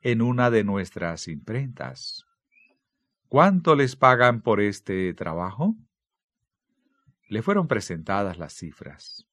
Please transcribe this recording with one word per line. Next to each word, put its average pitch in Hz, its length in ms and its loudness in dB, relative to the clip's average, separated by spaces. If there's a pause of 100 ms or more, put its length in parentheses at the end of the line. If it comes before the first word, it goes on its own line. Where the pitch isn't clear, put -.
en 120 200 0
una 123 280 2
de 110 140 4
nuestras 90 640 -6
imprentas: 82 960 -10 (1040)
"¿Cuánto 165 480 4
les 135 180 0
pagan 123 480 4
por 104 180 2
este 95 540 -2
trabajo?". 95 640 -4 (1500)
Le 107 140 -4
fueron 190 260 0
presentadas 95 680 -4
las 80 160 -12
cifras. - 800 -18